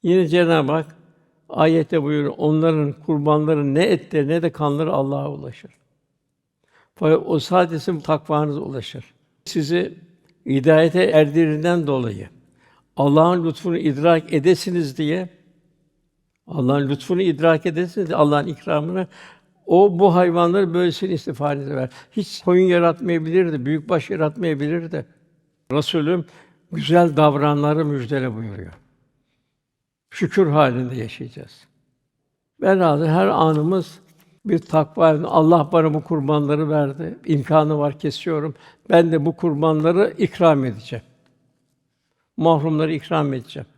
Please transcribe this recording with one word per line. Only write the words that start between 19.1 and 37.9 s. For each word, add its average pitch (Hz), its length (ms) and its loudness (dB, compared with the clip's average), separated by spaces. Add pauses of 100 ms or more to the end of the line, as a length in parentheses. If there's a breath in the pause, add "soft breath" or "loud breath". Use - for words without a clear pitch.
o 180 320 4
bu 185 160 6
hayvanları 175 600 2
böylesine 180 380 -2
istifade 143 500 -6
eder. 135 280 -6 (220 loud breath)
Hiç - 300 -8
koyun 185 240 4
yaratmayabilirdi, 170 1000 0
büyükbaş 151 440 -2
yaratmayabilirdi. 160 960 -4 (680)
Resulüm 160 520 -2 (480 soft breath)
güzel 160 440 2
davrananları 147 680 2
müjdele 131 520 -4
buyuruyor. 98 360 -12 (1400)
Şükür 190 360 0
halinde 131 500 2
yaşayacağız. - 720 -14 (960)
Velhâsıl 170 440 2
her 175 200 2
anımız 160 720 0 (440)
bir 202 140 0
takva. 156 640 2
Allah 160 480 4
bana 160 220 2
bu 156 100 -4
kurbanları 147 680 -2
verdi, 151 560 -4
imkanı 151 520 2
var, 147 200 -4